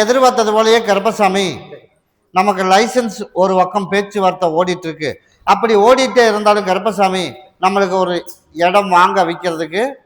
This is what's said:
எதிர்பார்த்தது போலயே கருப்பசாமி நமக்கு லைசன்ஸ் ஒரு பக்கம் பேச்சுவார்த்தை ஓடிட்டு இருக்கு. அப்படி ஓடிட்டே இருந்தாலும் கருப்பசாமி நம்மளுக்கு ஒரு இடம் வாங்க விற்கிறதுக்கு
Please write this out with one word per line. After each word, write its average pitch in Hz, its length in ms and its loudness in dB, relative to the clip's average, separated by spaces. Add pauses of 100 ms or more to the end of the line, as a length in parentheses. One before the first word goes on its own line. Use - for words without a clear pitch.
எதிர்பார்த்தது 233 520 2
போலயே 220 240 4 (100)
கருப்பசாமி 196 560 0 (920)
நமக்கு 185 360 0
லைசன்ஸ் 226 480 0 (140)
ஒரு 190 260 0
பக்கம் 180 320 -2
பேச்சுவார்த்தை 196 560 -2 (100)
ஓடிட்டு 180 300 -4
இருக்கு. 151 240 -8 (360)
அப்படி 202 260 0 (120)
ஓடிட்டே 247 460 4
இருந்தாலும் 208 380 0
கருப்பசாமி 190 540 -2 (380)
நம்மளுக்கு 190 420 0
ஒரு 180 120 -2 (500)
இடம் 190 320 2
வாங்க 190 220 2 (100)
விற்கிறதுக்கு 165 540 -6 (220)